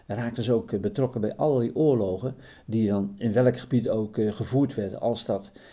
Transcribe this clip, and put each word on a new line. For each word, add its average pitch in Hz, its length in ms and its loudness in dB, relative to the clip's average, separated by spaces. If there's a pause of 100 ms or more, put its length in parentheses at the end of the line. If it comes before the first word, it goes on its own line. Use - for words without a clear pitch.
raakten 117 360 -4
ze 123 100 0
ook, 113 200 0
eh, 104 80 -2
betrokken 120 400 -2
bij 107 160 -2
allerlei 135 380 2
oorlogen 123 600 2 (320)
die 110 220 2
dan 101 280 0
in 113 160 -2
welk 127 260 4
gebied - 300 0
ook, 110 300 -2
eh, 107 140 2
gevoerd 135 420 0
werden. 101 260 -4
Als 117 240 -2
dat 98 260 -4 (220)